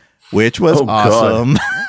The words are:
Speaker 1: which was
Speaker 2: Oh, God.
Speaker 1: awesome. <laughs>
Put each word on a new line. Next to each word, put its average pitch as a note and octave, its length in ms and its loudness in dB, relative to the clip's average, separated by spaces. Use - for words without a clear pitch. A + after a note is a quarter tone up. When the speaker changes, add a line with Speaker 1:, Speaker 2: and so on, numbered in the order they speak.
Speaker 1:
which A2+ 300 0
was D#3+ 200 2
Speaker 2:
Oh, C#3 60 0
God. G#2 260 0
Speaker 1:
awesome. A2+ 500 0
<laughs> G#5 60 -6